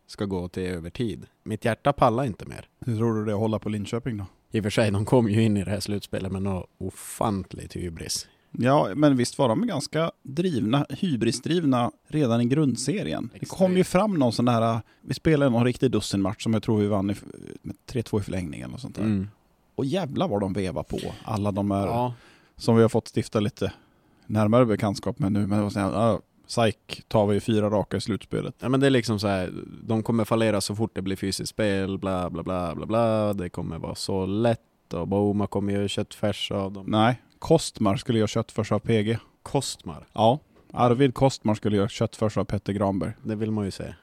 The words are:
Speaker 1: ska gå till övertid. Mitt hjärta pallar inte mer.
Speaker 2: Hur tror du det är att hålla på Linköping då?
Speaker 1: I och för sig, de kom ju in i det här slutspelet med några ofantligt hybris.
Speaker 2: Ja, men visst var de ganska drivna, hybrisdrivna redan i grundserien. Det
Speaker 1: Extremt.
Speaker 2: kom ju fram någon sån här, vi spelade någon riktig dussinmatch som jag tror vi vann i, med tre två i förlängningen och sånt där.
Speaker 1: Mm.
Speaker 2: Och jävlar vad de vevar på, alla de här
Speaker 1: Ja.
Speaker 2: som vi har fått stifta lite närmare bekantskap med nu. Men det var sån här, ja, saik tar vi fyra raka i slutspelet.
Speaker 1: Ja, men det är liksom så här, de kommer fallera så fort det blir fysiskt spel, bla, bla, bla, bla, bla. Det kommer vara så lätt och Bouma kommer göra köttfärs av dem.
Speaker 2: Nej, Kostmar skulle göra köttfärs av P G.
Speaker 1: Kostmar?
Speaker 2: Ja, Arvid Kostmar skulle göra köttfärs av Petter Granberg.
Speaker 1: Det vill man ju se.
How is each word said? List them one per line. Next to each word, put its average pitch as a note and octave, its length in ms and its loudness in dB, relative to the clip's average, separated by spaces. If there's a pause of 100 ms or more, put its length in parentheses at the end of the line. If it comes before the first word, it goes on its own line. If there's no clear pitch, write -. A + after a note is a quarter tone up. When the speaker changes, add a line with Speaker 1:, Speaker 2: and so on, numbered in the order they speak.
Speaker 1:
ska - 180 -8
gå F#2 220 -4
till F#2 160 -6
övertid. F2 600 -6 (180)
Mitt - 220 -6
hjärta A#2 280 0
pallar B2 300 2
inte A2+ 220 -6
mer. - 200 -14 (200)
Speaker 2:
Hur A2+ 120 -2
tror A2+ 180 0
du G#2+ 100 -2
det A2 60 -2
är - 20 0
att G2 60 -2
hålla G#2+ 200 0
på G#2+ 100 -6
Linköping G#2+ 480 -4
då? G2 80 -8 (280)
Speaker 1:
I A2+ 60 0
och F#2 40 0
för G#2 60 0
sig, G#2+ 220 2
de G2+ 140 0
kom A#2 240 4
ju A2 140 4
in G#2 140 4
i F#2+ 60 0
det F2+ 80 -4
här G2 80 -2
slutspelet G2 520 -6
med F#2+ 100 -4
några F#2+ 220 -2 (140)
ofantligt - 960 -6
hybris. F2 520 -8 (240)
Speaker 2:
Ja, C3+ 440 2
men C#3+ 220 4
visst B2 200 0
var C3+ 120 4
de F3 180 2
ganska D#3+ 440 -2 (120)
drivna, C#3 680 0
hybrisdrivna C3 1000 0 (160)
redan A#2+ 340 2
i A#2+ 40 4
grundserien. C3 880 0
Det - 60 -18
Speaker 1:
Extremt. - 200 -8
Speaker 2:
kom F#3 180 4
ju F3+ 60 6
fram G3 300 2
någon C3 200 4
sån A#2+ 140 2
här, A2+ 320 2 (220)
vi - 120 -10
spelade C#3 380 4
någon A#2 140 4
riktig B2 260 2
dussinmatch G2+ 520 -2
som A2+ 100 0
jag G#2+ 100 0
tror A2 160 2
vi G2+ 80 4
vann G2+ 240 2
i, G#2 40 -4 (460)
med F#2 140 -12 (100)
tre A#2+ 180 -4
två A2 160 -2
i G2 40 -2
förlängningen C2 500 -6
och - 60 -12
sånt B2 160 -12
där. - 80 -4
Speaker 1:
Mm. G#2 260 0 (460)
Speaker 2:
Och C#3 100 -2
jävlar D3 420 -2
vad G#2 140 0
de G2 120 -2
vevar F2+ 300 -2
på, - 140 -6 (260)
alla G#2 280 -2
de G2+ 200 -2
här G2 160 0
Speaker 1:
Ja. A#2+ 260 -2 (420)
Speaker 2:
som A2+ 200 2
vi A2+ 60 8
har A2+ 80 8
fått - 260 -2
stifta A2+ 240 -2
lite G#2 340 -2 (520)
närmare A2 400 4
bekantskap G2+ 540 -2
med G2 120 0
nu. G2+ 160 2
Men G2+ 100 0
det G#2 60 2
var G2+ 60 -2
sån G2+ 120 -4
här, F#2+ 100 0
ja, G#2+ 280 2 (280)
saik - 600 -2
tar G#2 200 4
vi G2+ 120 2
fyra G#2 300 2
raka G2+ 280 0
i - 40 -2
slutspelet. G2 580 -6
Speaker 1:
Ja, A#2+ 100 -4
men C3+ 100 2
det C#3 60 4
är C#3 60 6
liksom A2 280 2
så G#2 80 -2
här, F#2 240 -2 (320)
de A2 200 0
kommer A2+ 220 0
fallera A2 360 2
så G#2 140 -4
fort A2 200 -2
det F#2 60 -6
blir F#2+ 140 -4
fysiskt G2 340 -4
spel, G2 480 -2
bla, F2+ 320 -2
bla, F2 140 -6
bla, F2+ 320 -4
bla, D#2+ 100 -8
bla. A2 480 2
Det F#2 160 -6
kommer F2 300 -8
vara E2 160 -8
så F#2+ 300 -4
lätt A2 680 -2
och E2+ 140 -4
Bouma G2+ 400 2
kommer G2+ 260 -2
göra G2+ 140 0
köttfärs - 640 -4
av G2 200 -4
dem. G2 160 -12
Speaker 2:
Nej, A2 340 2 (180)
Kostmar A2+ 580 2
skulle A#2 220 -2
göra G#2 80 4
köttfärs - 440 -4
av G#2 80 2
P A2+ 240 2
G. A2+ 140 0 (260)
Speaker 1:
Kostmar? - 720 -6
Speaker 2:
Ja, A#2 260 4 (340)
Arvid A#2+ 400 4
Kostmar A#2+ 420 2
skulle G#2 220 0
göra G2 120 2
köttfärs - 480 -2
av F#2+ 80 2
Petter G#2 280 -4
Granberg. G2 380 0 (120)
Speaker 1:
Det G#2+ 120 -4
vill G#2+ 160 -2
man G#2+ 140 0
ju F#2 60 -2
se. - 320 -10